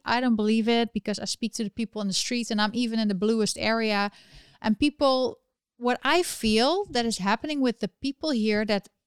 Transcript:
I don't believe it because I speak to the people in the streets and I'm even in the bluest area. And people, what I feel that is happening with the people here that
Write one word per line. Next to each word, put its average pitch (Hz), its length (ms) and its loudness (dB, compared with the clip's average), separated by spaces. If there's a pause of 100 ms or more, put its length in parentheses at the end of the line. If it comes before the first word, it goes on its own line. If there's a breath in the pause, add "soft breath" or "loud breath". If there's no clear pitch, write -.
I 240 160 0
don't 247 160 2
believe 214 320 2
it 233 240 2
because 208 260 -4
I - 60 -8
speak - 300 -6
to 233 100 -4
the 202 40 -6
people 214 320 -8
in 202 60 -4
the 190 60 -4
streets 233 360 -4
and 208 120 0
I'm 214 120 0
even 226 240 -2
in 220 120 2
the 202 60 0
bluest 214 420 0
area. 214 520 0 (520 soft breath)
And 220 180 0
people, 262 600 2 (360)
what 240 260 -2
I 330 220 2
feel 254 680 2
that 240 140 0
is 226 120 -2
happening 240 420 -2
with 247 220 0
the 208 80 -2
people - 400 -6
here 214 360 2
that 202 220 -2 (180)